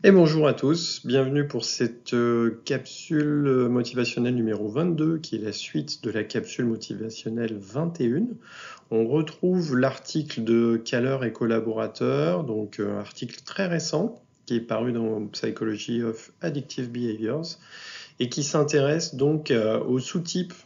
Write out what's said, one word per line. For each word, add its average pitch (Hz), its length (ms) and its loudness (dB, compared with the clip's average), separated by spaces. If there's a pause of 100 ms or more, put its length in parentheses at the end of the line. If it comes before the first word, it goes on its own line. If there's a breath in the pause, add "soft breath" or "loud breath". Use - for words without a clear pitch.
Et 196 40 12
bonjour 156 360 8
à 127 60 4
tous, 160 500 0
bienvenue 135 440 2
pour 123 180 -4
cette, - 480 -2
euh, 117 500 2
capsule, 147 840 0
euh, 127 220 4
motivationnelle 123 680 0
numéro 107 340 0
vingt-deux, 160 480 2
qui 135 200 -6
est - 20 -4
la 104 120 -4
suite - 520 -6
de 110 80 -2
la 107 120 -2
capsule - 420 -4
motivationnelle 110 920 -4
vingt 139 420 -4
et 131 40 2
une. 175 320 2 (560 loud breath)
On 113 160 2
retrouve 160 680 0
l'article 131 680 0
de 117 340 4
Kaller 127 460 0
et 110 80 -2
collaborateurs, 120 1120 0
donc, 107 360 -4
euh, 101 140 -2
un 101 60 -4
article - 440 -12
très - 220 -4
récent, 170 560 -2 (240)
qui 120 120 -2
est 117 40 0
paru 117 300 -2
dans 110 340 -2
Psychology 113 760 -4
of 113 360 -6
Addictive 143 520 -6
Behaviors, 120 680 -4 (600 loud breath)
et 123 100 -2
qui 147 140 -4
s'intéresse 147 720 2
donc, 151 340 0
euh, 110 300 2
aux 127 180 0
sous-types 175 560 -4 (120)